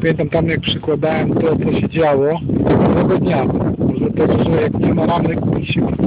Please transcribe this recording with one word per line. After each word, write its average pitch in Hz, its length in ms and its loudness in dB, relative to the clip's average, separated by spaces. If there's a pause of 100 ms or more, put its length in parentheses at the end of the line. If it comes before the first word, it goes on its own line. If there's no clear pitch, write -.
Pamiętam 156 240 0
tam, 165 180 0
jak 156 140 -2
przykładałem 156 720 -2
to, 160 240 0
co - 220 0
się - 100 -2
działo 151 500 2 (560)
tego 180 220 2
dnia. 160 280 0 (340)
Może - 300 0
to, - 340 2
że 160 180 0
jak - 120 0
nie - 200 0
ma 165 120 0
ramek, 165 340 0
to - 260 -2
się - 220 0 (200)